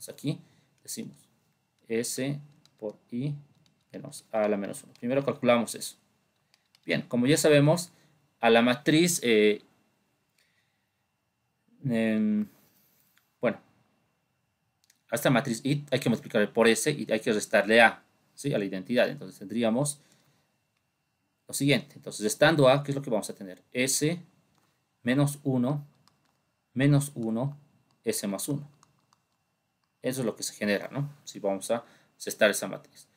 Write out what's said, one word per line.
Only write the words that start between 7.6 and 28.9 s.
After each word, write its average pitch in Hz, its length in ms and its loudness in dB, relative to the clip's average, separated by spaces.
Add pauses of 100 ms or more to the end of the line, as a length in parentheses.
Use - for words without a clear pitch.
a 117 80 4
la 117 140 6
matriz, 151 600 2
eh, 107 400 4 (2250)
em, 107 600 0 (960)
bueno, 113 180 -2 (1500)
a 120 60 -2
esta 139 120 0
matriz 117 360 0
I 143 260 -2
hay 123 100 0
que - 80 -2
multiplicarle 107 400 0
por 113 180 2
S 113 240 2
y 113 220 -6
hay 110 80 0
que 117 140 0
restarle 107 480 4
A, 110 200 4 (320)
¿sí? 143 200 -6
A 117 40 -2
la 104 60 -2
identidad. 98 460 0
Entonces 95 280 -14
tendríamos 117 600 -2 (1500)
lo - 60 -14
siguiente. 139 440 0
Entonces, - 260 -12
restando 143 480 4
A, 147 120 4
¿qué 147 100 -6
es - 20 -6
lo 135 80 -6
que 135 80 -10
vamos 104 180 -2
a 110 60 -12
tener? 95 360 -16
S 143 480 0 (840)
menos 143 400 0
uno, 135 440 -2 (840)
menos 143 420 2
uno, 113 440 -4 (440)
S 110 240 -2
más 98 220 -4
uno. 143 180 -6 (1400)